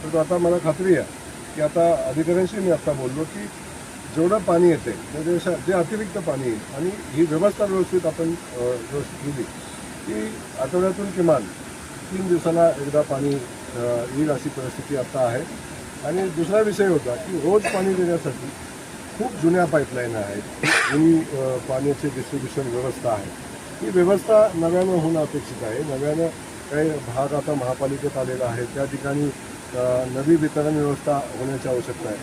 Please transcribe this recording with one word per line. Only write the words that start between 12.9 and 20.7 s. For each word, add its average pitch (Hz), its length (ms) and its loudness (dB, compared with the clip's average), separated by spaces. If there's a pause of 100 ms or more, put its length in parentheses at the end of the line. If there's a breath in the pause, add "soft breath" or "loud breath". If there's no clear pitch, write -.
पाणी, 139 340 0 (400)
अ, 120 300 0 (100)
येईल 151 140 2
अशी 143 200 -2
परिस्थिती 135 460 -8
आता 127 240 -4
आहे. 123 240 2 (640)
आणि 185 220 0
दुसरा 170 300 2
विषय 202 280 4
होता 123 280 2
की 180 220 -6
रोज 185 260 4
पाणी 190 300 2
देण्यासाठी 165 540 0 (680)
खूप 220 140 -2 (100)
जुन्या 175 240 6
पाईपलाईन 123 500 0
आहेत, 101 500 -6
जुनी, 156 720 4